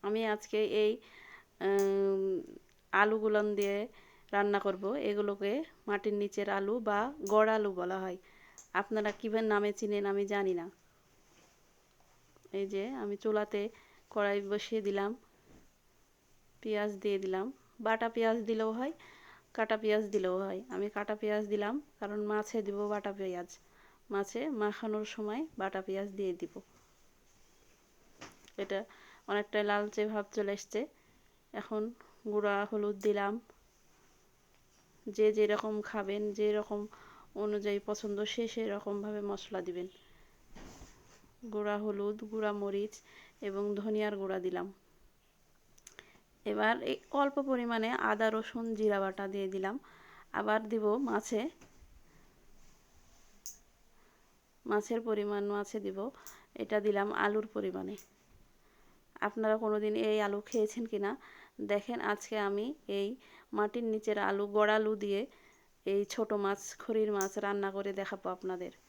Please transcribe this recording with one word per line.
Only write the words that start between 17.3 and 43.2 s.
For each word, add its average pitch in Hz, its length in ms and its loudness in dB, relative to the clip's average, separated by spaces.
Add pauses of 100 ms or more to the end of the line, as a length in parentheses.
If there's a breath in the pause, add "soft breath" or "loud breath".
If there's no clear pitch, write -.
বাটা 226 300 2
পেঁয়াজ 226 340 4
দিলেও 220 280 0
হয়, 254 220 -2 (600 loud breath)
কাটা 220 240 2
পেঁয়াজ 214 320 4
দিলেও 185 300 2
হয়। 196 200 -2 (100)
আমি 196 200 -2
কাটা 208 260 -4
পেঁয়াজ 214 320 0
দিলাম 208 280 0 (220)
কারণ 208 280 -4
মাছে 214 360 0
দিব 202 260 -2
বাটা 208 260 -2
পেঁয়াজ, 180 360 -6 (600 soft breath)
মাছে 196 300 -2 (100)
মাখানোর 214 560 0
সময় 214 360 -4 (160)
বাটা 190 240 -2
পেঁয়াজ 196 300 -4
দিয়ে 190 220 -2
দিব। 170 200 -8 (2000)
এটা 196 220 -2 (480 loud breath)
অনেকটা 208 360 0
লালচে 208 440 2
ভাব 214 260 -2
চলে 202 200 0
এসছে। - 260 -4 (760 soft breath)
এখন 214 280 -4 (440)
গুঁড়া 208 300 2 (100)
হলুদ 208 360 -2
দিলাম, 208 320 2 (1700)
যে 214 240 4
যেরকম 214 500 2
খাবেন, 208 400 -2 (120)
যেরকম 208 480 0 (540 loud breath)
অনুযায়ী 208 440 0
পছন্দ, 208 460 -4
সে 233 220 -2
সেরকমভাবে 208 760 -4
মশলা 202 400 -6
দিবেন। 180 260 -6 (1600 soft breath)
গুঁড়া 208 260 0
হলুদ, 208 460 -2
গুঁড়া 214 300 -2
মরিচ 202 400 -2 (480 loud breath)